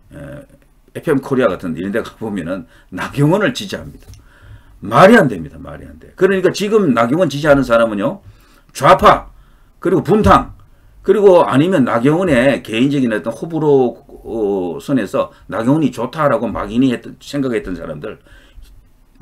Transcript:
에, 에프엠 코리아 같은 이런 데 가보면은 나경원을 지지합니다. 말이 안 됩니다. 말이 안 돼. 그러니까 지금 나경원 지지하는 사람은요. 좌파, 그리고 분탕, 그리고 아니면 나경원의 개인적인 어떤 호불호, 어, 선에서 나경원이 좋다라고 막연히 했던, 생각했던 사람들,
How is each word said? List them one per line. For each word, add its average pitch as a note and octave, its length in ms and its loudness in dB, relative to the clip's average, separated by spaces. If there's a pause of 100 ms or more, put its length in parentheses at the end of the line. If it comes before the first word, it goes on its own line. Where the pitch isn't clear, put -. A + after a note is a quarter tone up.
(120)
에, D2 300 -18 (520)
에프엠 C#3 240 -2
코리아 B2+ 300 0
같은 E2+ 280 -6
이런 F#2+ 140 -6
데 G#2+ 120 -2
가보면은 F#2+ 640 -8 (240)
나경원을 C#3 640 0
지지합니다. - 540 -12 (720)
말이 D#3+ 380 6
안 F#3+ 100 4
됩니다. E2 320 -8
말이 D2+ 280 -18
안 - 120 -20
돼. - 160 -20
그러니까 F#3+ 380 2
지금 G3+ 420 0
나경원 C3 340 0
지지하는 C#3 360 2
사람은요. A#2 560 0 (520)
좌파, F3+ 580 2 (500)
그리고 E3+ 240 0
분탕, F#3 500 2 (480)
그리고 G3 420 6
아니면 D3 400 2
나경원의 B2+ 800 2
개인적인 B2+ 500 -2
어떤 G#2+ 200 -4
호불호, D3 720 0 (220)
어, F#2 540 -4
선에서 A2+ 520 -4 (160)
나경원이 B2+ 420 0
좋다라고 A#2+ 580 -4
막연히 G#2 440 -2
했던, - 280 -10
생각했던 A#2+ 540 -6
사람들, E2 460 -14 (1000)